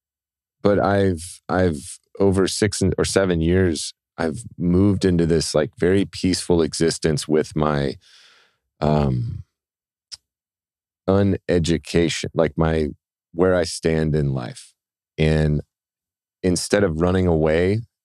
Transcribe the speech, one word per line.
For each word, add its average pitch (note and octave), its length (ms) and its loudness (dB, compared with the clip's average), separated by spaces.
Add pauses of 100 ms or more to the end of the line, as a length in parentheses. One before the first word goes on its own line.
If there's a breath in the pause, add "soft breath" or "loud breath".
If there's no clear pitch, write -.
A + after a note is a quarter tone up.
(600)
But G2+ 160 2
I've, F#2+ 680 0
I've, E2+ 500 -2 (200)
over F#2+ 280 4
six - 360 -2
and, F#2 160 2
or E2 60 2
seven F2+ 360 0
years, E2+ 540 0 (240)
I've D2+ 240 -4 (160)
moved F#2+ 480 2
into F2 180 2
this, D#2+ 300 0
like, D2+ 240 0
very F#2+ 260 2
peaceful F2 560 -2
existence D#2 640 -2
with D2+ 300 -2
my, D2 380 0 (840 soft breath)
um, C#2+ 640 -2 (1600)
uneducation, F2 1300 0
like, D#2+ 220 0
my, D#2+ 320 0 (440)
where F#2 220 2
I F2+ 100 0
stand D#2+ 500 -2
in C#2+ 200 0
life. - 400 -12 (420)
And D#2 460 0 (800)
instead F#2 420 0
of D#2+ 160 -2
running F#2 260 2
away, E2+ 540 2 (240)